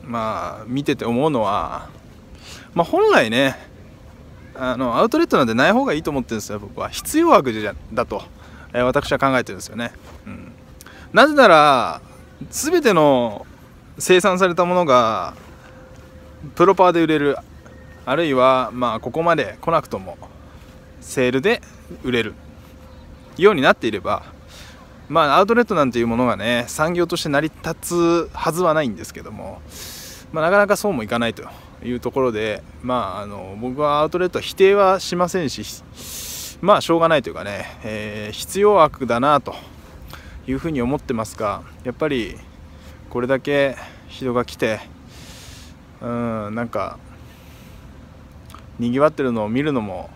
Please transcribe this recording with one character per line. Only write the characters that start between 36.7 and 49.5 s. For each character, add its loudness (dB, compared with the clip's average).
あ、 0
し -2
ょ 4
う 2
が 4
な 4
い 0
と -8
い -10
う -14
か -10
ね、 -8
え -8
ー、 -12
必 -8
要 8
悪 0
だ 2
な 4
と -10
い -4
う -4
ふ -10
う -4
に -2
思 0
っ -6
て -6
ま -4
す -16
が、 -4
や -6
っ -10
ぱ -2
り -4
こ -6
れ -2
だ 0
け 0
人 -6
が 0
来 -16
て、 -2
う -12
ん、 -6
な -4
ん -12
か、 -6
賑 0
わ 6
っ 0
て -4
る 0
の -2
を -4
見 -2